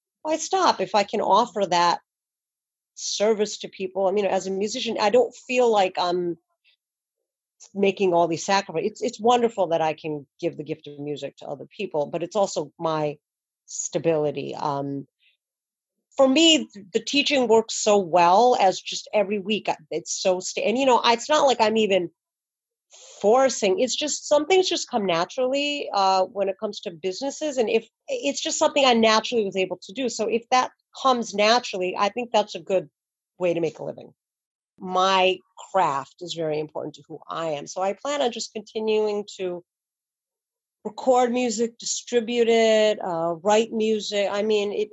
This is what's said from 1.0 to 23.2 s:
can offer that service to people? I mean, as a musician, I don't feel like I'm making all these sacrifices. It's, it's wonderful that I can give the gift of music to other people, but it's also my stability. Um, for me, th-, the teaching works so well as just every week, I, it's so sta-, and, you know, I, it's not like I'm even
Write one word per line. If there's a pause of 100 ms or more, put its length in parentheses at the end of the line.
can
offer
that (920)
service
to
people?
I
mean,
as
a
musician,
I
don't
feel
like
I'm (1400)
making
all
these
sacrifices.
It's,
it's
wonderful
that
I
can (140)
give
the
gift
of
music
to
other
people,
but
it's
also
my (480)
stability.
Um, (1080)
for
me,
th-,
the
teaching
works
so
well
as
just
every
week,
I, (160)
it's
so
sta-,
and,
you
know,
I,
it's
not
like
I'm
even (1120)